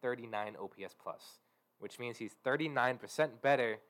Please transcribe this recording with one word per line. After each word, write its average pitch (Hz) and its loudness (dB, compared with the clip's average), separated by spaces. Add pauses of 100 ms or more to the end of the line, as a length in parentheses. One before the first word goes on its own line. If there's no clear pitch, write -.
thirty-nine 113 -4
O 98 -8
P 98 -12
S 90 -12
plus, - -10 (400)
which - -12
means 120 -6
he's 110 -8 (100)
thirty-nine 131 2
percent 120 0
better 127 4 (120)